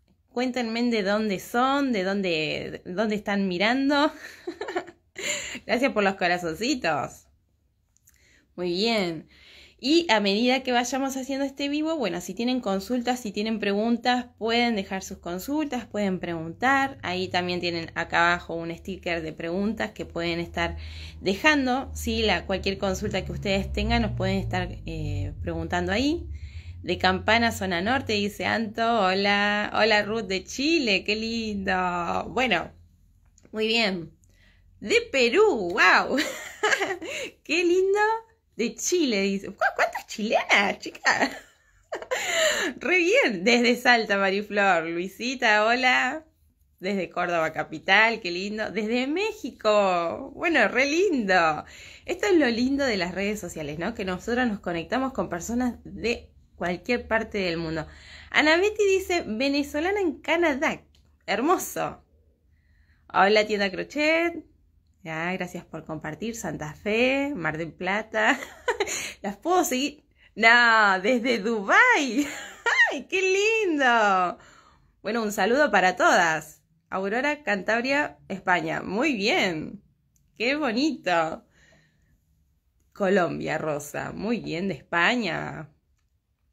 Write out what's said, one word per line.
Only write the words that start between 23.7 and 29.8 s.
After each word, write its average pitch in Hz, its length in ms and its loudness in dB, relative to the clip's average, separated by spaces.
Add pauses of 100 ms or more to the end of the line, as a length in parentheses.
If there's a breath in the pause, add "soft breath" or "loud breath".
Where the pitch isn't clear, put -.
tengan 226 300 0
nos 220 120 -2
pueden 190 240 0
estar, 180 300 -2 (200)
eh, 151 460 -4 (100)
preguntando 175 480 -2
ahí. 285 360 0 (540 loud breath)
De 175 160 -2
Campana, 214 540 2
zona 190 280 -2
norte, 233 340 -2
dice 202 320 -2
Anto. 226 560 0
Hola, 202 720 2
hola 214 260 4